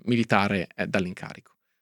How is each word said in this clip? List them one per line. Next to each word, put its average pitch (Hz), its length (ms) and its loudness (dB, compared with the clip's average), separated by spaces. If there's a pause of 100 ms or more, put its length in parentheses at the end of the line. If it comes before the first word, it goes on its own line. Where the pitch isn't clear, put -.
militare, 104 680 2
eh, 92 120 -4
dall'incarico. - 680 -6 (280)